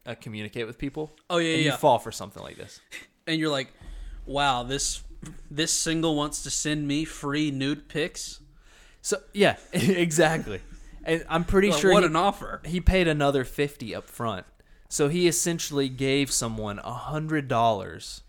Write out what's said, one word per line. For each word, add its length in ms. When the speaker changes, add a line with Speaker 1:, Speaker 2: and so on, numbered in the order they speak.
Speaker 1:
uh, 120
communicate 480
with 120
people. 340
Speaker 2:
Oh, 100
yeah, 180
Speaker 1:
and 80
Speaker 2:
yeah. 80
Speaker 1:
you 40
fall 220
for 120
something 320
like 140
this. 240
Speaker 2:
And 120
you're 120
like, 200
"Wow, 380
this, 400
this 220
single 440
wants 280
to 60
send 380
me 160
free 460
nude 380
pics?" 520
Speaker 1:
So, 160
yeah, 300
<laughs> 100
exactly. 840
And 260
I'm 160
pretty 240
Speaker 2:
Well, 120
Speaker 1:
sure 120
Speaker 2:
what 120
Speaker 1:
he, 40
Speaker 2:
an 80
offer. 480
Speaker 1:
he 160
paid 280
another 360
fifty 500
up 140
front. 380
So 200
he 200
essentially 640
gave 400
someone 480
a 160
hundred 540
dollars 800